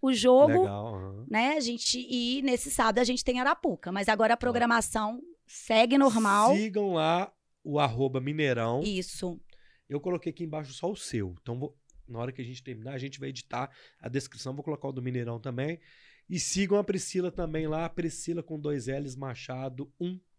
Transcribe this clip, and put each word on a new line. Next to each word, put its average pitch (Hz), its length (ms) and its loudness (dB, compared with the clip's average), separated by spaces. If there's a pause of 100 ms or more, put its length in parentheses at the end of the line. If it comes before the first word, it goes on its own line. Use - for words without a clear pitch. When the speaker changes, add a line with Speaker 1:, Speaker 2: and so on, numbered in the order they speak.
Speaker 1:
o 262 100 4
jogo, 262 520 8
Speaker 2:
Legal, 151 320 -2
aham. 98 340 -10
Speaker 1:
né? 240 280 2
A - 20 0
gente, 240 500 -2
e 247 320 0
nesse 262 300 0
sábado 220 260 2
a 247 60 4
gente 247 200 0
tem 247 160 0
Arapuca, 254 520 0
mas 196 180 0
agora 220 240 4
a - 20 4
Speaker 2:
Ó. - 20 -18
Speaker 1:
programação 233 840 0 (240)
segue 233 500 4
normal. 220 600 6
Speaker 2:
Sigam 202 380 0
lá 165 380 2 (320)
o 147 160 -2
arroba 131 400 2
Mineirão. 131 640 0
Speaker 1:
Isso. 185 560 -6 (480)
Speaker 2:
Eu 143 140 -4
coloquei 175 300 -4
aqui 175 120 -10
embaixo 151 300 -8
só 175 180 -4
o 208 40 -6
seu. 98 440 -4
Então, 120 200 -8
vou, - 180 -8 (300)
na 113 100 -12
hora 120 140 -6
que 123 100 -14
a 120 40 -8
gente 123 180 -14
terminar, 123 300 -12
a 135 40 -8
gente 135 220 -10
vai 139 100 -8
editar 131 400 -8 (320)
a - 80 -10
descrição. 131 460 -6
Vou 143 80 -12
colocar 143 240 -6
o 139 40 -6
do 127 120 -8
Mineirão 120 360 -4
também. 135 400 -6 (500)
E 175 100 -4
sigam 196 380 0
a 208 60 2
Priscila 180 460 -2
também 160 380 -4
lá, 160 220 -4
Priscila 165 520 -6
com 156 160 -10
dois 147 300 -4
L's 135 300 -6
Machado 131 840 -10
um. 180 180 -6 (220)